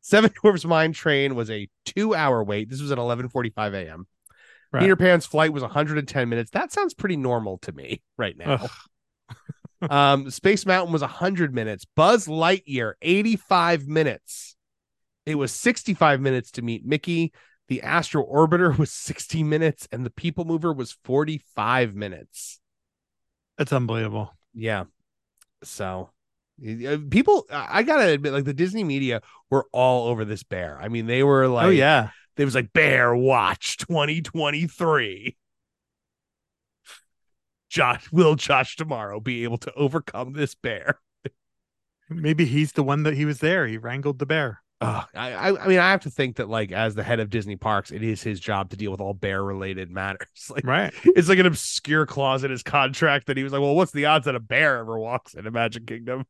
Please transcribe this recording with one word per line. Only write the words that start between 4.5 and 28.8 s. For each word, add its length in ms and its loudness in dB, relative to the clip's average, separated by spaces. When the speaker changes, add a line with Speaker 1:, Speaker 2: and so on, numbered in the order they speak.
Speaker 2:
Right. 60 2
Speaker 1:
Peter 140 6
Pan's 300 6
flight 280 2
was 100 -4
a 40 -6
hundred 300 0
and 100 -4
ten 220 -2
minutes. 220 -2
That 200 -4
sounds 220 -2
pretty 240 -4
normal 420 -2
to 120 -12
me 300 -10
right 200 -4
now. 240 -2
Speaker 2:
Ugh. 140 -10
<laughs> 40 -20
Speaker 1:
Um, 420 4
Space 340 0
Mountain 280 2
was 100 0
a 40 -4
hundred 460 -2
minutes. 320 -6
Buzz 320 6
Lightyear, 680 -2
eighty-five 840 2
minutes. 680 -4
It 80 -4
was 160 -2
sixty-five 680 2
minutes 300 0
to 120 -10
meet 220 -6
Mickey. 480 -2
The 160 -4
Astro 420 -2
Orbiter 540 4
was 120 2
sixty 520 -6
minutes, 480 0
and 140 -8
the 40 -6
People 360 -6
Mover 280 -2
was 300 -10
forty-five 920 0
minutes. 680 -12
Speaker 2:
That's 160 -2
unbelievable. 600 -4
Speaker 1:
Yeah. 320 -6
So, 460 -10
y-, 240 -12
y-, 180 -4
people, 400 4
I, 160 -8
I 40 2
gotta 240 4
admit, 260 2
like, 120 -2
the 80 -4
Disney 320 -2